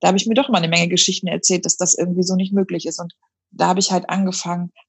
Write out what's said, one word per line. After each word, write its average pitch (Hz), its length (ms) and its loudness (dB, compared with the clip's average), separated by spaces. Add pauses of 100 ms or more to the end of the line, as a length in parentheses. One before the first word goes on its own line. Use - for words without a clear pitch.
Da 175 80 2
hab 190 80 4
ich 196 100 0
mir 226 80 2
doch 269 160 2
mal 208 80 4
eine 165 100 0
Menge 170 200 2
Geschichten 180 400 0
erzählt, 170 360 0
dass - 140 0
das 180 160 0
irgendwie 175 280 0
so 185 140 0
nicht 190 160 0
möglich 185 340 0
ist. 165 140 -8
Und 170 140 -12 (360)
da - 180 0
hab 185 100 2
ich 190 120 0
halt 185 200 0
angefangen, 175 600 -2 (180)